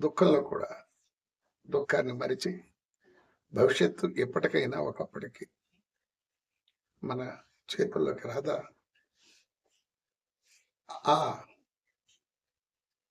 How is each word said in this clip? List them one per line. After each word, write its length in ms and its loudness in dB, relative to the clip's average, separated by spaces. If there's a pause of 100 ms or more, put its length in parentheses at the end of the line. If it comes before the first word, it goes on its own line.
దుఃఖంలో 380 6 (100)
కూడా 180 -4 (1040)
దుఃఖాన్ని 480 0
మరిచి 300 -2 (1000)
భవిష్యత్తు 520 4 (180)
ఎప్పటికైనా 540 0 (120)
ఒకప్పటికి 560 -10 (1600)
మన 180 -6 (500)
చేతుల్లోకి 600 0
రాదా 260 -2 (2500)
ఆ 20 4 (1900)